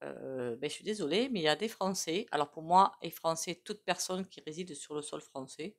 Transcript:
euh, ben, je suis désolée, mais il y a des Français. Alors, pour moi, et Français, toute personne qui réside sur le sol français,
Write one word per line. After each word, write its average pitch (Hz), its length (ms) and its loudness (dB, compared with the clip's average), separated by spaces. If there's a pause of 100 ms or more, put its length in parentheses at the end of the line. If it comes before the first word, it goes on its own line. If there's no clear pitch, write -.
euh, 131 540 -4
ben, 147 120 -2
je 147 60 -6
suis - 100 -12
désolée, 202 440 2
mais 233 100 0
il 160 60 0
y 151 40 6
a 151 60 8
des 202 140 -2
Français. 190 640 0
Alors, 147 180 2
pour 160 140 -12
moi, 185 280 8 (100)
et 165 80 -6
Français, 165 440 -2 (100)
toute - 200 -8
personne 185 420 -2
qui - 140 -18
réside 156 340 -8
sur 147 220 -8
le 151 60 -4
sol 151 180 -8
français, 151 580 -10